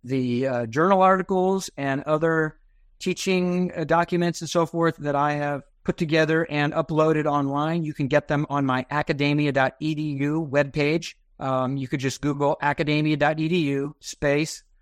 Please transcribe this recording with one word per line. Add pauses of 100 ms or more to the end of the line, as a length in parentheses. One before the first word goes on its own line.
the,
uh,
journal
articles
and
other (400)
teaching,
uh,
documents
and
so
forth
that
I
have (200)
put
together
and
uploaded
online,
you
can
get
them
on
my
academia
dot
E
D (180)
U
webpage. (240)
Um,
you
could
just
Google
academia
dot
E
D (120)
U
space, (200)